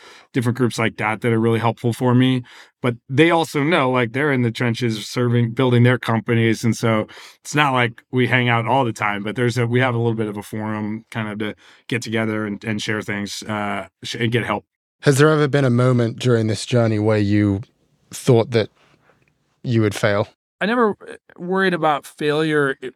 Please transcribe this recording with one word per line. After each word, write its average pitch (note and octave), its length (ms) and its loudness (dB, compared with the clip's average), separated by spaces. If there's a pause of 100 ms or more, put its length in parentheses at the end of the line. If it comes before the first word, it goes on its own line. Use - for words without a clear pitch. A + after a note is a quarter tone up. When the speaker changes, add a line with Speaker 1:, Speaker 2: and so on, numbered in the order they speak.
(320)
Speaker 1:
different B2 280 -2
groups A#2 180 0
like A2+ 200 0
that G#2+ 240 -4
that A#2 120 2
are A2+ 60 2
really A2+ 200 2
helpful A#2 340 -2
for B2 200 0
me, B2+ 300 2 (400)
but A#2+ 120 0 (140)
they D#3 220 4
also D#3 320 0
know, D3 260 2
like, B2 240 0
they're C#3+ 180 -2
in B2+ 120 0
the A#2 80 0
trenches A2+ 560 -4
serving, A#2+ 460 0
building B2 280 4
their B2 160 6
companies. A2+ 640 0
And A2 140 0
so A2 300 0 (360)
it's - 120 -8
not D3 180 2
like A#2+ 380 -2
we B2+ 160 2
hang B2 200 2
out A2+ 200 0
all C3 180 0
the A2+ 80 -4
time, G#2 300 -4
but G#2 120 -6
there's B2 220 0
a, A#2+ 80 0
we A#2+ 140 0
have B2+ 160 0
a - 20 -2
little A#2 160 0
bit A2 140 -4
of G2+ 100 -8
a G2+ 60 -10
forum G#2+ 640 -8
kind A2 180 -6
of G#2 120 -8
to G#2+ 160 -6 (320)
get A2+ 160 -6
together A2 420 -2
and, G2+ 180 -8
and G#2+ 160 -4
share G#2+ 220 -4
things, G2+ 420 -8
uh, G#2 440 -6 (160)
sh-, - 120 -8
and - 160 -2
get A2+ 140 0
help. G#2 200 -4 (360)
Speaker 2:
Has C#3 160 2
there D3+ 140 6
ever D3+ 160 2
been C3+ 180 2
a B2 60 2
moment A#2+ 480 2
during A#2 260 2
this G#2+ 200 -4
journey A2+ 340 0
where G#2+ 180 2
you G#2 440 2 (500)
thought A#2 400 2
that A2+ 180 0 (920)
you A2+ 180 2
would G#2 140 0
fail? G#2 320 0 (320)
Speaker 1:
I F3+ 60 -4
never, A3+ 320 0 (100)
uh, C#2+ 100 -18 (200)
worried F#3 380 0
about D#3 280 0
failure, D3+ 760 -2
eh, B2 140 -10